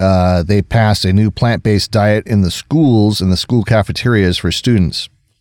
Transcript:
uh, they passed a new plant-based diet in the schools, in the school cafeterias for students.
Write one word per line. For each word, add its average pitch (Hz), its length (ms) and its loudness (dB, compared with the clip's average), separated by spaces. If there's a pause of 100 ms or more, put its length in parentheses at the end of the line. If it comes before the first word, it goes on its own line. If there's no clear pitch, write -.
uh, 90 420 2
they 98 200 0
passed 107 420 0
a 92 80 0
new 107 180 2
plant-based 110 600 -2
diet 107 360 0
in 104 140 0
the 90 100 0
schools, 113 680 0
in 92 80 0
the 92 80 2
school 117 280 -2
cafeterias 104 760 0
for 87 120 -4
students. 98 600 -2 (300)